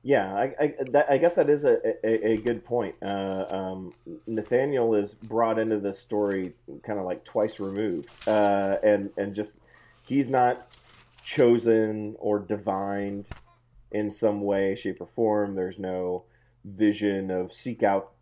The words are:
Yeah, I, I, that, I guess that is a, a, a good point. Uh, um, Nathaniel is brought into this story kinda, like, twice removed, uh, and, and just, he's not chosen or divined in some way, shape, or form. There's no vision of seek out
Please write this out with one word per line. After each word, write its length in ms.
Yeah, 300
I, 280
I, 140
that, 180
I 80
guess 160
that 160
is 140
a, 140
a, 260
a 60
good 260
point. 380
Uh, 480
um, 420
Nathaniel 680
is 200
brought 440
into 200
this 200
story 560
kinda, 160
like, 220
twice 360
removed, 480
uh, 540
and, 360
and 160
just, 240
he's 240
not 380
chosen 960
or 180
divined 880
in 200
some 320
way, 340
shape, 240
or 60
form. 500
There's 240
no 440
vision 680
of 200
seek 300
out 400